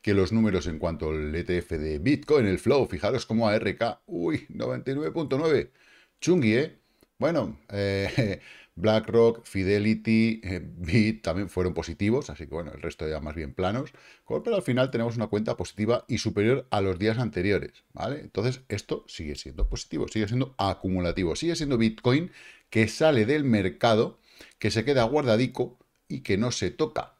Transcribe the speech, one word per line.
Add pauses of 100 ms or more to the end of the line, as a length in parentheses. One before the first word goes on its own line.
que
los
números
en
cuanto
al
E
T
F
de
Bitcoin,
el
flow,
fijaros
cómo
A
R
K,
uy,
noventa
y
nueve
punto
nueve, (480)
chungui,
¿eh? (400)
Bueno, (120)
eh, (180)
<laughs>
BlackRock,
Fidelity,
eh,
Bit
también
fueron
positivos,
así
que
bueno,
el
resto
ya
más
bien
planos, (340)
co-,
pero
al
final
tenemos
una
cuenta
positiva
y
superior
a
los
días
anteriores, (220)
¿vale?
Entonces
esto
sigue
siendo
positivo,
sigue
siendo
acumulativo,
sigue
siendo
Bitcoin (400)
que
sale
del
mercado, (380)
que
se
queda
guardadico (280)
y
que
no
se
toca.